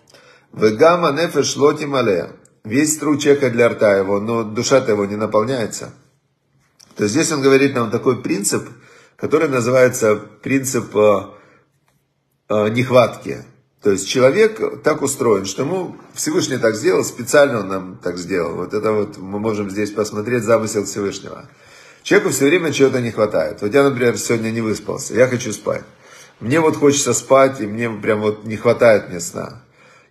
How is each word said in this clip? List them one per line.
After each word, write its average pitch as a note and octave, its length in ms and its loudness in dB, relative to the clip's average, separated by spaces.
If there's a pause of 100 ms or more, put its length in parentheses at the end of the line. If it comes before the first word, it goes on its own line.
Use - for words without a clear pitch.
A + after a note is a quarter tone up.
(520)
вегама D3+ 640 4
нефеш D3+ 420 -2
ло C#3+ 180 4
тимале». B2+ 580 -2 (340)
Весь C#3+ 320 0
труд D3 240 -2
человека C#3 280 2
для A#2 200 2
рта G#2 280 2
его, G2 220 0
но A2+ 240 -4
душа-то A#2+ 480 0
его G2+ 140 0
не G2+ 100 -4
наполняется. G#2+ 800 -4 (1040)
То G#2 80 0
есть G#2 100 -2
здесь E3 160 0
он C#3 100 -2
говорит C3+ 320 4
нам A#2 160 -2
такой A2+ 320 0
принцип, E3 460 -4 (480)
который D3+ 320 0
называется B2 680 2
принцип, B2 760 -4
э, G#2 280 4 (1300)
э, G#2+ 200 2
нехватки. A#2+ 680 0 (440)
То G3+ 100 2
есть F#3+ 180 -2
человек G3 720 2
так D#3 180 0
устроен, A2+ 440 0
что - 180 -6
ему E3+ 320 -6 (180)
Всевышний D3+ 440 -2
так A2 180 0
сделал, D3+ 300 0
специально B2+ 560 0
он F#2+ 80 -8
нам F#2+ 340 -8
так F2 140 -6
сделал. E2+ 380 -4
Вот F2 180 -8
это G#2+ 180 -2
вот G#2 260 -2
мы F#2+ 220 -10
можем G#2 300 -4
здесь G2+ 220 -4
посмотреть G#2+ 520 -4
замысел A2 400 2
Всевышнего. - 640 -8 (540)
Человеку F#3 280 2
все C3+ 140 0
время D#3+ 280 2
чего-то B2+ 260 2
не A#2 120 -4
хватает. F#2+ 500 -2
Вот G#2 120 -2
я, C#3 100 4
например, B2 340 0
сегодня A2+ 340 -4
не A#2 100 -4
выспался, - 540 -6
я B2 120 6
хочу A#2 260 -4
спать. - 320 -6 (560)
Мне C3 180 0
вот D#3 160 4
хочется C#3+ 380 2
спать, C3+ 480 2
и G#2+ 60 -4
мне A2+ 220 -4
прям G#2+ 300 -2
вот G#2+ 240 -2
не A2 140 -8
хватает A2+ 520 4
мне F2 120 -8
сна. - 420 -12 (480)